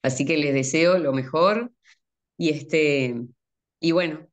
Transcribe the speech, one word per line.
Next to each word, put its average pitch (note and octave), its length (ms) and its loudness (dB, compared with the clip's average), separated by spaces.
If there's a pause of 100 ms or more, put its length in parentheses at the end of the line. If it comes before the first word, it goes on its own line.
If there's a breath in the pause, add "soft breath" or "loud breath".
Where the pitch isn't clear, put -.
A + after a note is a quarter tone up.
Así C3+ 220 -2
que D#3 140 0
les C#3+ 160 0
deseo D3 440 2
lo C#3+ 140 -2
mejor, E3+ 600 0 (640 soft breath)
y, E3+ 140 0
este, C#3+ 640 0 (640)
y E3 140 0
bueno E3 400 -2